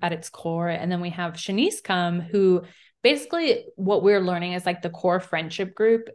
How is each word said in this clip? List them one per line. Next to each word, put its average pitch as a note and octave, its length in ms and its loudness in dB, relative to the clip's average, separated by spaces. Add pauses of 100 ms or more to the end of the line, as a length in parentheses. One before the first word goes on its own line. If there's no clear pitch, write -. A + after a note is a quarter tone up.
at E3+ 100 0
its E3 160 -10
core. E3+ 400 -4
And E3+ 220 -4
then F3 100 -2
we F3 80 -6
have E3+ 240 -6
Shanice G#3+ 500 -2
come, F3 380 0
who F3+ 400 2 (400)
basically D4 640 0 (100)
what F#3+ 280 2
we're G3+ 180 6
learning F3+ 320 -2
is, F3+ 140 -6
like, F3 160 -4
the F3 80 -4
core F3+ 280 0
friendship F3+ 540 -4
group A3+ 420 2